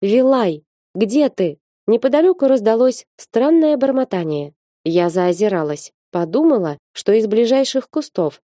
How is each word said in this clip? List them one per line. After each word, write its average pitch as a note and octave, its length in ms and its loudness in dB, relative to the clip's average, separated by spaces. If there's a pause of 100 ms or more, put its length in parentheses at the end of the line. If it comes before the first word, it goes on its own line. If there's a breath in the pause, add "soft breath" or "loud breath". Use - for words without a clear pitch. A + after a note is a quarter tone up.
"Вилай, A3+ 640 0 (320)
где A3+ 340 0
ты?" E3 300 -4 (260)
Неподалёку C#4 600 2
раздалось A#3+ 580 0 (100)
странное D4+ 640 0
бормотание. F3+ 760 -4 (280)
Я F3 260 0
заозиралась, F3 840 -2 (200)
подумала, F3 680 0 (140)
что - 200 -2
из A3 140 2
ближайших B3+ 640 0
кустов F#3 560 -4